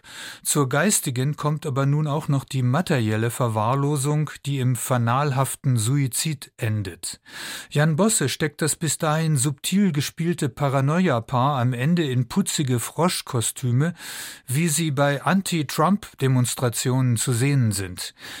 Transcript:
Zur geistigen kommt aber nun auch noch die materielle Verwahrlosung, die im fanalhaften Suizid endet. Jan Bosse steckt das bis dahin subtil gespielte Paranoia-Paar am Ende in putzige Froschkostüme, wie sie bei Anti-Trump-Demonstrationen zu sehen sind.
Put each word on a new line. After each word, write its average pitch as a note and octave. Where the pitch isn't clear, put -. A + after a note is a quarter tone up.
Zur C#3
geistigen C#3+
kommt D3
aber C#3
nun D3
auch D3
noch C#3
die C3
materielle B2
Verwahrlosung, C#3
die C#3
im B2+
fanalhaften B2+
Suizid C3+
endet. G#2+
Jan D3+
Bosse F3+
steckt -
das D3+
bis D3+
dahin D#3
subtil E3+
gespielte E3
Paranoia-Paar C#3
am B2
Ende D3+
in B2+
putzige C3+
Froschkostüme, C3+
wie D3+
sie D#3
bei C#3+
Anti-Trump-Demonstrationen C3+
zu A#2+
sehen B2+
sind. F#2+